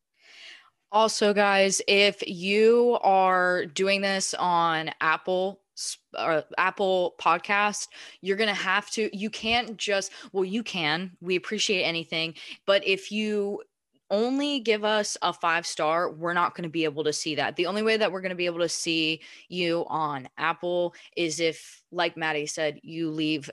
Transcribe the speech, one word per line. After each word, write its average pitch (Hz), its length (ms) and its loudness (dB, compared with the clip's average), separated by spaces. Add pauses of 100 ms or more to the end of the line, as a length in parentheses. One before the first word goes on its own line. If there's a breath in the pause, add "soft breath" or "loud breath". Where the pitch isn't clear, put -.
(920 loud breath)
Also, 214 420 4
guys, 196 540 4
if 202 400 4
you 220 760 4
are 185 640 4
doing 196 340 0
this 196 340 -2
on 170 560 2 (100)
Apple 185 600 0 (160)
s-, - 220 -8 (200)
or 147 240 2 (160)
Apple 185 600 2
Podcast, 202 680 0 (340 loud breath)
you're 190 160 -2
gonna 208 180 0
have 190 360 -2
to, 214 260 -4
you 208 140 -6
can't 226 460 -4
just, 196 340 -2 (220 loud breath)
well, 190 120 0
you 214 200 -4
can, 175 560 -2
we 180 160 -2
appreciate 190 460 -2
anything, 165 520 -4 (320 loud breath)
but 196 180 4
if 190 280 -2
you 208 500 -2 (460)
only 269 520 0
give 214 240 0
us 214 360 0
a 175 120 0
five 170 340 0
star, 165 460 0
we're 165 200 -4
not 175 220 0
gonna 175 140 -8
be 160 160 -2
able 156 180 -2
to 151 100 0
see 156 220 -4
that. 135 220 -2
The 175 100 0
only 202 160 -2
way 220 140 2
that 208 160 2
we're 190 80 -6
gonna 185 160 -6
be 175 100 -2
able 170 140 -4
to 170 80 0
see 160 520 -2 (280 loud breath)
you 170 400 -2
on 143 400 -4 (100)
Apple 175 560 -2 (220 loud breath)
is 165 240 -2
if, - 500 -4
like 170 260 -2
Maddie 156 300 -2
said, 151 380 -4
you 165 260 -6
leave 156 420 -2